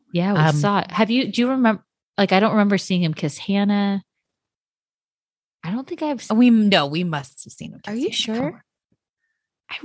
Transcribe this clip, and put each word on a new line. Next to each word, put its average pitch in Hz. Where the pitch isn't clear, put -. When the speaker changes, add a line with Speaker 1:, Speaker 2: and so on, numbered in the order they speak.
Speaker 1:
Yeah, 180
we 180
Speaker 2:
Um, 156
Speaker 1:
saw 196
it. -
Have 214
you, 247
do 233
you 240
remember, 247
like, 202
I 190
don't 220
remember 202
seeing 180
him 160
kiss 151
Hannah. 202
I 160
don't 262
think 330
I've 294
s- -
Speaker 2:
We, 240
no, 202
we 160
must 151
have -
seen -
him -
Speaker 1:
Are 208
Speaker 2:
kiss 233
Speaker 1:
you 220
Speaker 2:
Hannah. 233
Speaker 1:
sure? 294
Speaker 2:
Come -
on. -
Speaker 1:
I, -